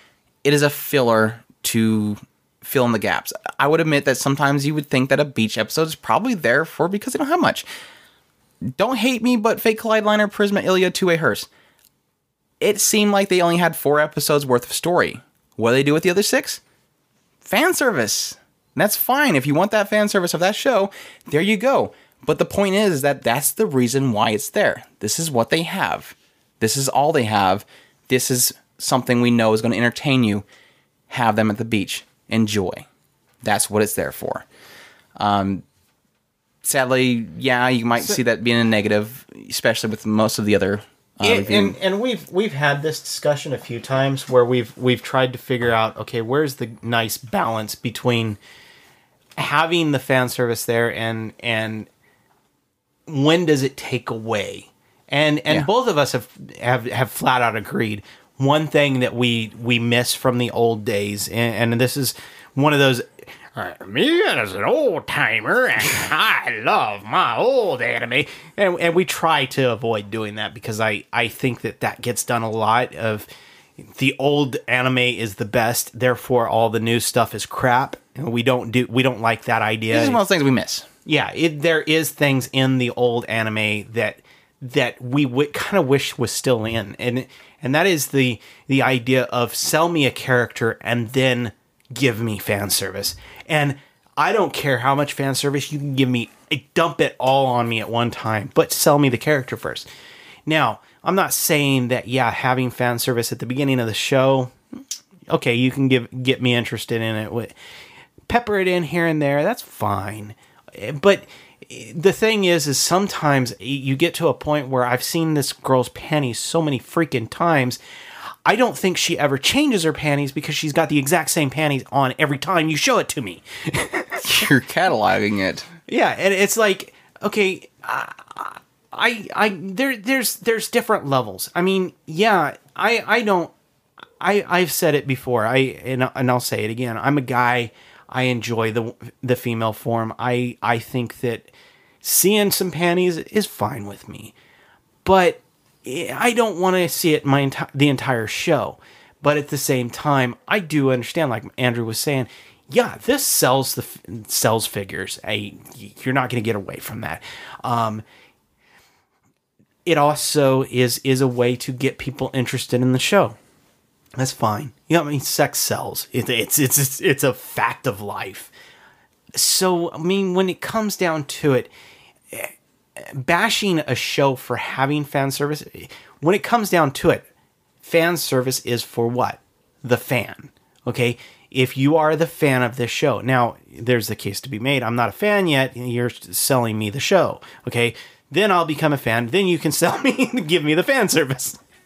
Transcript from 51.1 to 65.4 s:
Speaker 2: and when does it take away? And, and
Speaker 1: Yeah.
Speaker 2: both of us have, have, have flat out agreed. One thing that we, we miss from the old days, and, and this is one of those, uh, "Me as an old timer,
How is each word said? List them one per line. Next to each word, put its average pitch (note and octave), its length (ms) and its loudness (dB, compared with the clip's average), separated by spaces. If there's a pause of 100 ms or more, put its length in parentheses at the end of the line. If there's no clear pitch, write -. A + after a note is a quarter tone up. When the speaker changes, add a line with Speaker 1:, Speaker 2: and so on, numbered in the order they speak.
Speaker 2:
and A2 480 -4 (1200)
when D#3+ 380 4
does D3 180 4
it C3 140 -2
take - 320 -6
away? A2 600 -4 (400)
And, D3+ 300 2
and D#3 200 0
Speaker 1:
Yeah. D3 60 -2
Speaker 2:
both A#3+ 220 2
of F3+ 100 2
us C#3 140 2
have, A#2 160 -4 (320)
have, A#2+ 260 0
have A#2+ 260 -2
flat B2+ 300 0
out A2+ 140 2
agreed. G#2+ 480 -4 (320)
One D3 320 2
thing C#3+ 320 2
that B2 160 -2
we, A#2 440 0
we A#2 200 0
miss A#2+ 340 0
from B2 240 0
the A#2+ 140 -2
old A#2 340 0
days, G2+ 440 -2
and, A#2 440 0
and A#2 80 2
this C3 160 0
is C3+ 160 -2 (400)
one C#3+ 180 2
of D3 60 2
those, C3+ 240 4 (540)
uh, F#2+ 180 -8 (140)
"Me A#3+ 400 2
as A#2 260 -2
an G2+ 100 -4
old A3 440 0
timer, C3+ 580 0